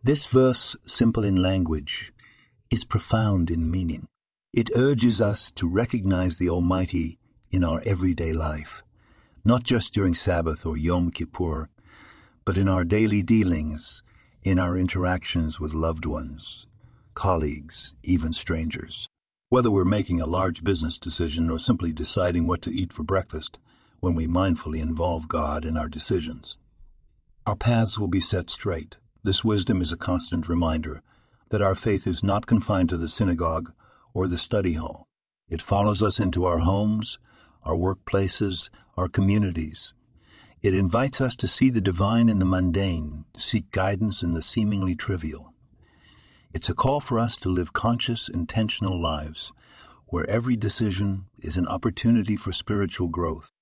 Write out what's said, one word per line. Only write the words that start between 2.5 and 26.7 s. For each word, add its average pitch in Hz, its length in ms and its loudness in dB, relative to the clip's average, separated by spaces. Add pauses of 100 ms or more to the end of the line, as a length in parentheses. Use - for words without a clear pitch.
is - 140 0
profound 101 680 2
in 82 180 0
meaning. 85 380 -4 (500)
It 113 200 2
urges 123 440 4
us 104 360 0
to 92 100 -2
recognize 95 720 0
the 90 120 0
Almighty 87 680 0 (320)
in 90 140 2
our 82 200 0
everyday 87 480 0
life, 78 520 -4 (600)
not 120 200 4
just 120 280 0
during 92 220 2
Sabbath 82 500 0
or 80 120 -4
Yom 87 340 2
Kippur, 80 580 -4 (760)
but 90 120 0
in 98 120 4
our 95 160 2
daily 104 360 4
dealings, 87 840 0 (400)
in 92 160 4
our 90 160 0
interactions 90 840 0
with 78 160 -4
loved 80 320 -2
ones, 73 640 -8 (460)
colleagues, 78 880 -2
even 82 280 2
strangers. - 760 -6 (400)
Whether 120 240 4
we're 98 120 4
making 92 360 2
a 82 40 -2
large 82 380 -2
business 82 360 0
decision 82 520 -2
or 82 80 -2
simply 87 340 0
deciding 85 540 0
what 82 160 -2
to 82 100 -6
eat 87 200 -4
for 82 100 -8
breakfast, 90 560 -4 (400)
when 90 160 0
we 80 140 -2
mindfully 82 500 0
involve 80 480 -2
God 71 380 -4
in 80 120 -2
our 78 120 -4
decisions, - 680 -6 (880)